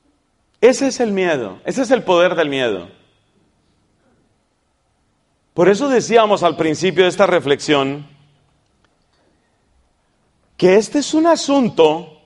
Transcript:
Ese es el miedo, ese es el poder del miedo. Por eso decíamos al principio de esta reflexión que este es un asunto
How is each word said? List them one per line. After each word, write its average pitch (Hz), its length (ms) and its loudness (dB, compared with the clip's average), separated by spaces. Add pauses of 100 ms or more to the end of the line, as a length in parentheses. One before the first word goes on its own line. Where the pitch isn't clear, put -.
(600)
Ese 262 280 2
es - 120 -6
el 226 120 -2
miedo, 147 520 -4
ese 180 180 -4
es 226 80 -6
el 240 120 0
poder 175 320 2
del 156 160 -2
miedo. 113 380 -4 (2750)
Por 175 160 2
eso 220 180 0
decíamos 214 540 0
al 156 140 0
principio 160 480 0
de 180 60 0
esta 190 160 0
reflexión 143 800 0 (2500)
que 185 180 4
este 220 220 0
es 277 160 -4
un 311 120 2
asunto 180 1000 0